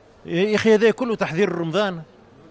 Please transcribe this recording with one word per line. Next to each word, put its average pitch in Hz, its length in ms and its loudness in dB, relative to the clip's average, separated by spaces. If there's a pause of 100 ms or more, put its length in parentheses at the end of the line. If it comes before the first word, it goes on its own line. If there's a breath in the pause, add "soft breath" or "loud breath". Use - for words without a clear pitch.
(260)
يا 185 280 0
أخي 220 200 4
هذا 214 160 4
كله 233 260 -2
تحذير 175 360 -2
رمضان. 170 500 -4 (480)